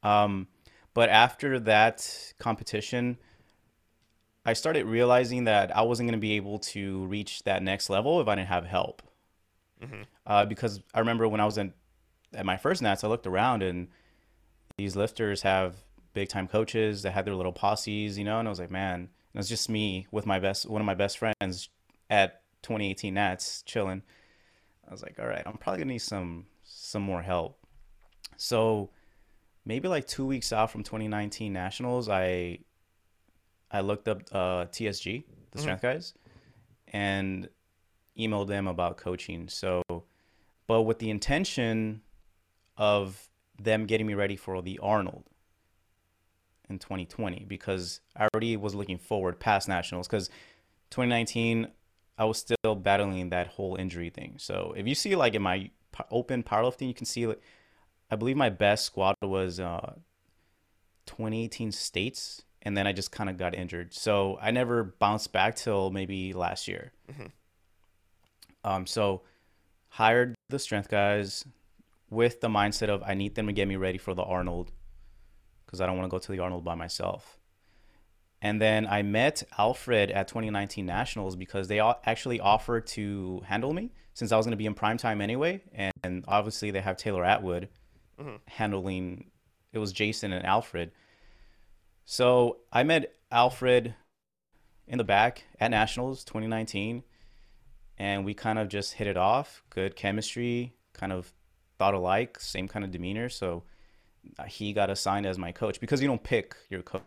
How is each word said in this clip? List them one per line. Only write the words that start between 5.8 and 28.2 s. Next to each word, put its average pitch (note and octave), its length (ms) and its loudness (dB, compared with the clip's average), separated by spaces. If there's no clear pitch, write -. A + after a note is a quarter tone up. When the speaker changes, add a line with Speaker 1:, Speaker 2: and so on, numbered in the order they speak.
Speaker 1:
wasn't A#2 260 2
gonna A#2 80 2
be G#2+ 200 0
able G2+ 240 -4
to G2 440 -6
reach G2+ 380 -6
that F#2+ 200 2
next F#2+ 280 -2
level A#2+ 320 4
if A2 60 2
I G#2 80 4
didn't F#2 120 -2
have F2+ 160 0
help. - 380 -2
Speaker 2:
Mm-hmm. G#2 200 -14
Speaker 1:
Uh, G#2 200 6
because G#2 340 -4
I A2+ 60 2
remember A2+ 280 2
when G#2+ 120 0
I G#2 40 6
was G#2 140 0
in, G2 160 -4
at G2 140 -6
my F#2 100 2
first E3 240 0
Nats, G#2 240 2
I G#2+ 40 0
looked A2+ 180 -2
around G#2 360 2
and F2+ 260 -2
these G2 180 -4
lifters G#2 460 0
have F#2+ 340 4
big G2 160 -2
time F#2+ 180 -4
coaches G#2+ 540 2
that G2 80 -2
had F#2+ 160 -2
their G2+ 80 -2
little F#2 180 -2
posses, G#2 640 -2
you G#2 80 -4
know, G#2+ 140 0
and A2+ 100 -2
I - 20 -4
was F#2 80 -6
like, F2 120 -8
"Man," F#2 240 -2
and F2+ 140 -8
it - 40 -8
was G2 120 -4
just A2+ 180 -2
me G#2 420 -2
with G#2+ 140 -4
my G2 140 2
best, F#2+ 280 0
one G#2+ 140 -2
of G#2+ 60 0
my G2 80 2
best G2+ 240 0
friends G2 500 -4
at G2 320 4
twenty G#2 280 -4
eighteen F#2+ 240 -6
Nats F#2+ 480 -2
chilling. F#2+ 400 -4
I - 40 -18
was - 100 -16
like, - 160 -16
All - 80 -6
right, A2 180 -4
I'm G#2+ 140 -10
probably F#2 220 -4
gonna C3+ 120 -2
need A#2+ 60 -4
some F2+ 480 -6
some G#2 160 -4
more F#2 200 -2
help. F2+ 360 -2